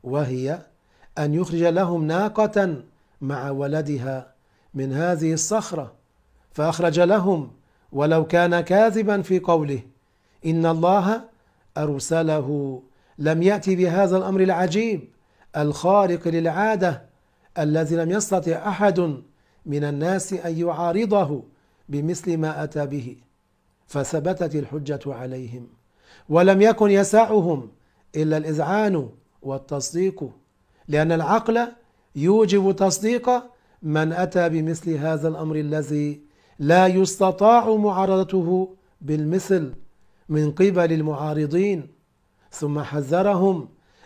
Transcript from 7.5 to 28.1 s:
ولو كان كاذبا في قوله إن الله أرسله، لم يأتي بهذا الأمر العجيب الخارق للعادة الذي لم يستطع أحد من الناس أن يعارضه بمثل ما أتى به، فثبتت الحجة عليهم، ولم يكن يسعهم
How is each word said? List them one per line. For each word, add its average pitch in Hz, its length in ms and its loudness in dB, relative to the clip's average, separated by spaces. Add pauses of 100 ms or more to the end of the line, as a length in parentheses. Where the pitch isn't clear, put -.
ولو 156 340 2
كان 175 340 2
كاذبا 202 600 2
في 185 160 0
قوله 151 420 0 (680)
إن 165 200 0
الله 180 540 2 (560)
أرسله، 147 1040 -2 (360)
لم 156 240 0
يأتي 190 340 0
بهذا 180 400 2
الأمر 190 240 0
العجيب 185 680 0 (480)
الخارق 175 720 0
للعادة 170 760 0 (560)
الذي 156 380 0
لم 165 140 -2
يستطع 180 580 -2
أحد 175 540 0 (440)
من 147 180 -4
الناس 165 480 -4
أن 170 260 -6
يعارضه 170 840 -2 (460)
بمثل 165 480 -4
ما 156 280 -4
أتى 147 220 -6
به، 131 300 -10 (680)
فثبتت 156 680 -4
الحجة 143 520 -6
عليهم، 127 600 -12 (600)
ولم 190 340 6
يكن 220 280 4
يسعهم 196 800 2 (480)